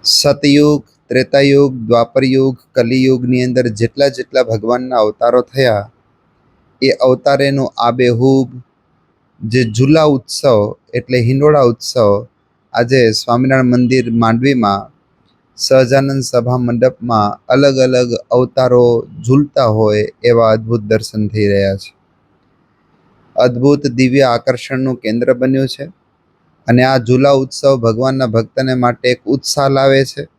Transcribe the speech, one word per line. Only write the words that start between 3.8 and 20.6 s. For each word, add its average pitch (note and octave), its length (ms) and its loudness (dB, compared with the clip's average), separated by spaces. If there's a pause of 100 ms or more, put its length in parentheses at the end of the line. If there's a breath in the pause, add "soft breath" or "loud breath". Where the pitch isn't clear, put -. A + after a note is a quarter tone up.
જેટલા B2+ 360 -2
ભગવાનના A#2+ 540 -4
અવતારો A2+ 440 0
થયા, A#2 480 -2 (920)
એ A#2+ 80 2
અવતારેનું C#3 880 0
આબેહૂબ B2 720 0 (920)
જે A#2 200 0
ઝૂલા C3 400 2
ઉત્સવ B2+ 720 0 (180)
એટલે B2 280 -2
હિંડોળા C#3 400 2
ઉત્સવ A2+ 680 0 (460)
આજે A#2+ 380 2
સ્વામિનારાયણ C3 540 0
મંદિર B2 460 0
માંડવીમાં A#2 800 0 (640)
સહજાનંદ C3+ 680 0
સભા B2 340 -2
મંડપમાં A#2+ 920 -2
અલગ C3+ 280 2
અલગ B2+ 360 0 (180)
અવતારો B2 760 2 (200)
ઝૂલતા C#3+ 380 2
હોય G#2+ 420 0 (160)
એવા A#2 280 2
અદ્ભુત A2+ 300 -2